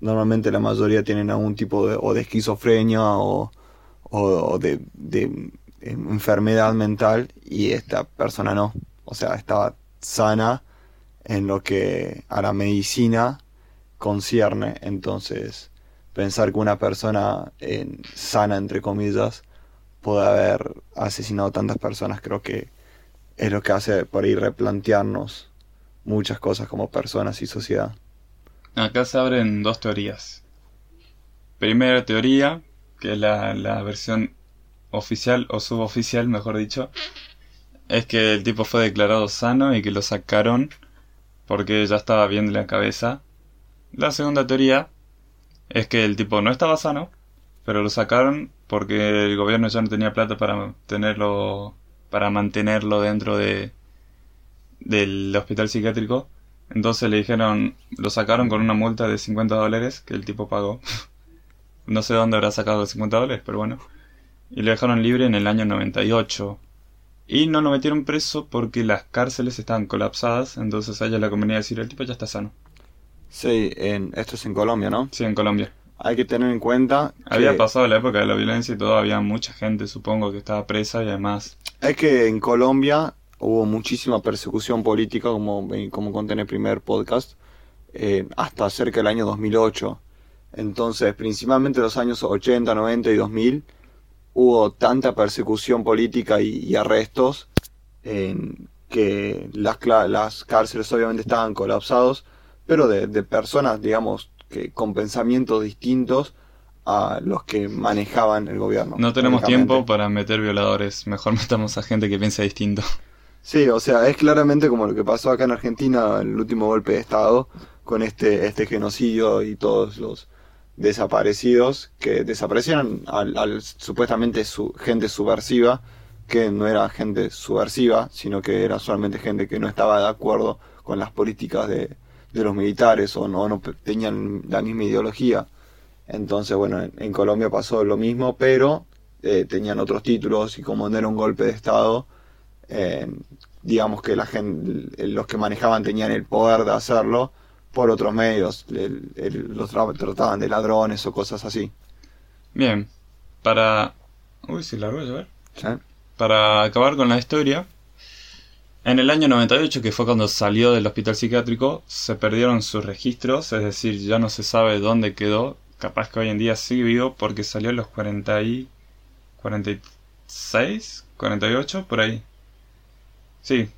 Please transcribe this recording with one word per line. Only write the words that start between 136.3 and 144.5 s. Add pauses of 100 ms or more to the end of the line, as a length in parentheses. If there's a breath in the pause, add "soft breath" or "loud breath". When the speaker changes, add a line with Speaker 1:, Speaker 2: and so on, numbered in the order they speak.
Speaker 1:
bueno,
en,
en
Colombia
pasó
lo
mismo,
pero, (360)
eh,
tenían
otros
títulos
y
como
no
era
un
golpe
de
Estado, (640 soft breath)
eh, (540)
digamos
que
la
gen-,